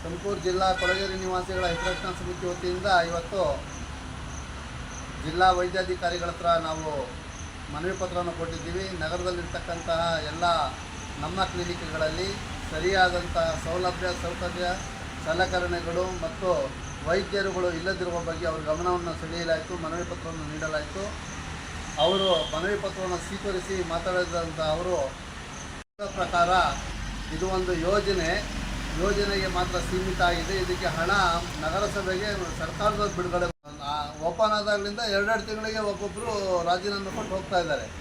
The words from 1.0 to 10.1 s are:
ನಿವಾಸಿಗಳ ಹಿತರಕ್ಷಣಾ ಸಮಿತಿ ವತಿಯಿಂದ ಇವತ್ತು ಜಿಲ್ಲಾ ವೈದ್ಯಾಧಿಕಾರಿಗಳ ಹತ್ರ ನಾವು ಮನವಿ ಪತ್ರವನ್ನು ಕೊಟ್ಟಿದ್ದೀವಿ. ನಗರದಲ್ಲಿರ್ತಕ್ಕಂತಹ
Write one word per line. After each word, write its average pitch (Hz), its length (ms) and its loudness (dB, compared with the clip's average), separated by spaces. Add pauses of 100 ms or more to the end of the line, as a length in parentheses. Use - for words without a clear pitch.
ನಿವಾಸಿಗಳ 185 460 0
ಹಿತರಕ್ಷಣಾ 180 460 0
ಸಮಿತಿ 180 360 -4
ವತಿಯಿಂದ 180 380 -2
ಇವತ್ತು 170 720 2 (1700)
ಜಿಲ್ಲಾ 180 260 6
ವೈದ್ಯಾಧಿಕಾರಿಗಳ 180 760 0
ಹತ್ರ 170 180 -4
ನಾವು 156 640 2 (680)
ಮನವಿ 170 160 -2
ಪತ್ರವನ್ನು 175 400 -2
ಕೊಟ್ಟಿದ್ದೀವಿ. 165 580 -4 (100)
ನಗರದಲ್ಲಿರ್ತಕ್ಕಂತಹ 170 1300 -2